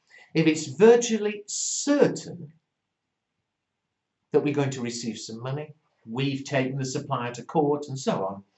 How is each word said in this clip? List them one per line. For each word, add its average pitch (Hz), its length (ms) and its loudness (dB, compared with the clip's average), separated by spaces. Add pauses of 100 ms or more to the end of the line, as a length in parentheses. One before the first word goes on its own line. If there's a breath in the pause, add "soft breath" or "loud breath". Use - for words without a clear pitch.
(340 soft breath)
If 160 120 4
it's 156 200 2
virtually 214 800 4
certain - 1080 0 (1800)
that 143 100 4
we're 143 120 0
going 135 160 0
to 123 100 -8
receive 117 380 -6
some 113 220 -12
money, 147 340 -8 (300)
we've 135 400 -4
taken 135 340 -2
the 131 60 -2
supplier 123 500 -4
to - 100 -12
court 147 440 2
and 135 100 -8
so 190 260 -2
on, 196 180 -6 (160)